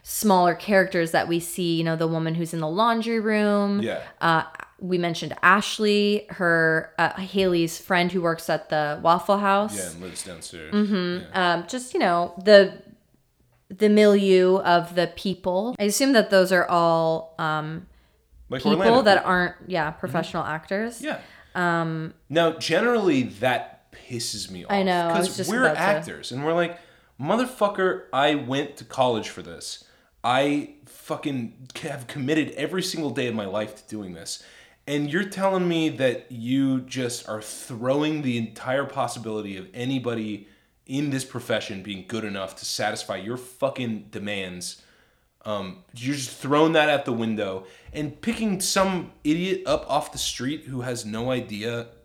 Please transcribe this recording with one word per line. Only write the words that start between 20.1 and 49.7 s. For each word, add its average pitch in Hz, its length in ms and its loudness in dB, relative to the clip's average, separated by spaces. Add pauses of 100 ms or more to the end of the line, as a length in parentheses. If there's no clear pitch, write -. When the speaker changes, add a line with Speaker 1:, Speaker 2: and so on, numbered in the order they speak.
Speaker 1:
actors. 196 580 -6
Speaker 2:
Yeah. 294 180 -6 (360)
Speaker 1:
Um, 165 580 -2 (160)
Speaker 2:
Now, 160 240 4
generally, 180 680 2
that 113 680 -4
pisses 117 600 -10
me 90 140 -12
off. - 60 -6
Speaker 1:
I 196 120 0
know, 175 260 0
I 165 40 0
Speaker 2:
'cause 175 160 2
Speaker 1:
was - 80 -8
just 175 120 -6
Speaker 2:
we're 240 140 0
Speaker 1:
about 151 120 2
to. 147 40 -4
Speaker 2:
actors, 160 520 -2
and 131 140 -6
we're 165 80 0
like, 170 260 -2 (400)
"Motherfucker, 202 840 0 (100)
I 147 220 4
went 135 420 -4
to 117 80 -18
college 120 440 0
for 92 120 -14
this. - 420 -14 (400)
I 135 480 0 (140)
fucking 131 840 -10 (100)
c-, - 120 -10
have 131 180 -12
committed 147 440 -2
every 160 320 -4
single 156 280 -4
day 123 160 -2
of 113 80 -4
my 104 100 -4
life 107 300 -6
to - 140 -20
doing 101 240 -10
this. 82 280 -12 (460)
And 147 240 -2
you're 190 140 0
telling 190 420 0
me 165 220 0
that 127 420 -2
you 131 500 0
just 127 480 -6
are 110 120 -6
throwing 143 800 -4
the 123 160 -2
entire 127 480 -4
possibility 110 720 -6
of 95 160 -14
anybody 117 760 -4 (400)
in 139 240 -2
this 131 120 -2
profession 107 600 -6
being 95 240 -10
good 110 160 -4
enough 98 340 -6
to - 80 -14
satisfy 107 520 -4
your 110 200 -8
fucking 123 720 -6
demands. 98 720 -8 (640)
Um, 98 380 -6 (120)
you're 127 200 -4
just 127 160 -8
throwing 151 420 2
that 151 160 6
out 139 160 0
the 131 80 -2
window 107 520 -2 (280)
and 147 280 -8
picking 220 380 -2
some 190 520 0 (120)
idiot 175 420 0
up - 240 -2